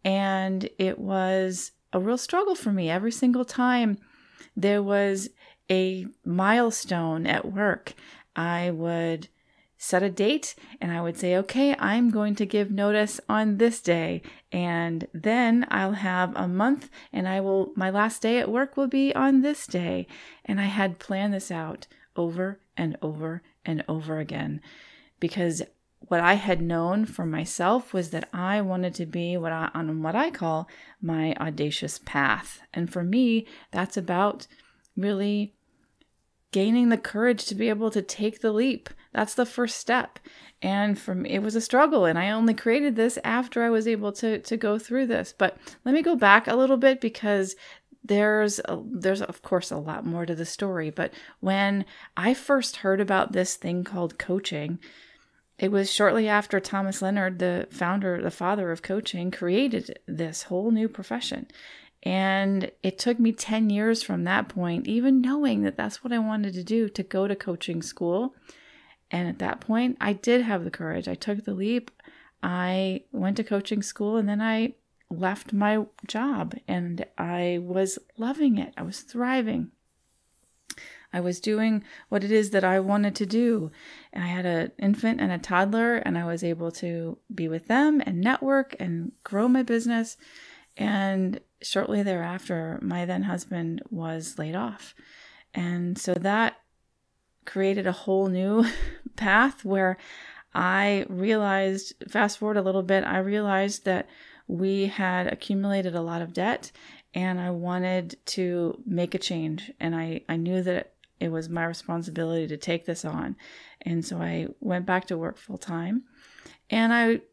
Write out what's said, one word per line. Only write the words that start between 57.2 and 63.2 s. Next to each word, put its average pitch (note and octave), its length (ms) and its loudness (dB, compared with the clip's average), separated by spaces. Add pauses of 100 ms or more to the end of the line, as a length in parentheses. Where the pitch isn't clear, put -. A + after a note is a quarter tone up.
the F3+ 320 -2
founder, F3+ 520 -2
the - 80 -2
father F3+ 420 -2
of E3 80 -6
coaching, F#3 500 -4
created G3 760 0
this D#3+ 380 -6
whole G3 260 -2
new A3 180 2
profession. - 580 -8 (560)
And F#3+ 680 2 (120)
it F#3+ 160 -2
took A#3+ 220 0